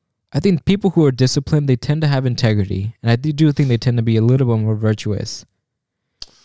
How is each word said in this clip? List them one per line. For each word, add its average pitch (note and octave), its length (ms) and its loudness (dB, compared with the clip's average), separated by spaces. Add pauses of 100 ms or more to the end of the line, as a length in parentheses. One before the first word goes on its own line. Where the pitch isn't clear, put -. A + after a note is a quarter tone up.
(340)
I C#3+ 80 -2
think F#3 240 0
people G3+ 260 2
who D#3+ 140 4
are C3+ 80 4
disciplined, C#3 560 0
they B2+ 80 2
tend D3+ 240 -4
to D#3 60 0
have C3+ 180 0
integrity, G#2+ 760 -2
and A2+ 80 -2
I A#2 60 4
do, C#3+ 160 -2
do D3+ 220 2
think C#3 160 0
they A#2 80 2
tend A#2+ 200 -2
to A#2 60 0
be A2+ 140 2
a A2 40 2
little B2+ 260 2
bit A2+ 140 0
more A2 140 0
virtuous. G#2+ 680 -4 (1000)